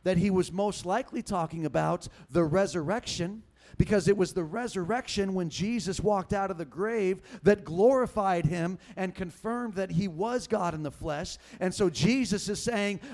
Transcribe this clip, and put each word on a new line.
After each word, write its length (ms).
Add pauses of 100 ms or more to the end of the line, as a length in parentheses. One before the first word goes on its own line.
that 160
he 140
was 200
most 320
likely 380
talking 460
about 400 (240)
the 120
resurrection, 1000 (340)
because 300
it 100
was 160
the 100
resurrection 920
when 160
Jesus 500
walked 340
out 160
of 80
the 80
grave 560 (220)
that 200
glorified 840
him 340 (160)
and 180
confirmed 640
that 160
he 160
was 400
God 260
in 100
the 80
flesh. 460 (220)
And 140
so 160
Jesus 600
is 120
saying, 400 (120)